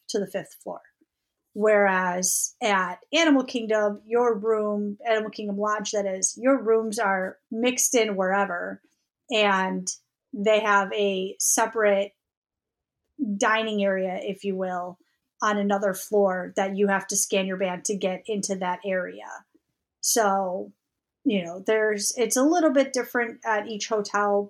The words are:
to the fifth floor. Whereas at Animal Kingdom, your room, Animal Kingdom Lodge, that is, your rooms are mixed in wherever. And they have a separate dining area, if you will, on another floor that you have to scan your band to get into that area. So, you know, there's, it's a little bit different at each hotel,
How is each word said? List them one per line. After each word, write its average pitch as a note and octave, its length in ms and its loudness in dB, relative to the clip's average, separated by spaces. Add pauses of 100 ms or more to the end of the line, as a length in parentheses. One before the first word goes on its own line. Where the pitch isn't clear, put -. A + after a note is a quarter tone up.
to G#3+ 100 -2
the G3 60 -2
fifth F#3 380 -8
floor. - 180 -12 (800)
Whereas F#3 1000 2
at F#3+ 380 0 (120)
Animal D4 320 4
Kingdom, G#3+ 640 0
your A#3 320 2
room, G#3 600 -2 (100)
Animal G#3+ 220 0
Kingdom G#3 260 -6
Lodge, G#3 320 -2
that G3+ 160 0
is, F#3+ 340 -4
your B3+ 220 2
rooms A3 380 2
are F#3+ 380 -2 (120)
mixed B3 460 0
in G#3+ 200 2
wherever. F#3+ 640 -2 (520)
And F#3+ 560 2 (460)
they G#3 260 2
have G3+ 340 2
a G3 460 -2
separate G#3 720 2 (1300)
dining A3 460 0
area, F#3+ 380 0
if G3+ 220 -8
you G3 120 -2
will, F3+ 440 -6 (420)
on G#3+ 160 0
another G3+ 380 0
floor F#3+ 600 0
that G3 200 -2
you G3+ 120 2
have F#3+ 180 0
to G3+ 80 -4
scan F#3+ 320 0
your F#3+ 100 -4
band F#3 280 -4
to G#3 120 -4
get F#3 300 -4
into G3+ 300 -4
that F3+ 280 -4
area. F#3 400 -4 (760)
So, G3 720 0 (540)
you G3+ 180 2
know, F3 220 -10
there's, G#3+ 520 0
it's A3+ 200 0
a B3+ 60 4
little D#4+ 280 4
bit C4+ 220 2
different A#3+ 500 -4
at G#3+ 220 0
each G#3 240 -8
hotel, G3+ 600 0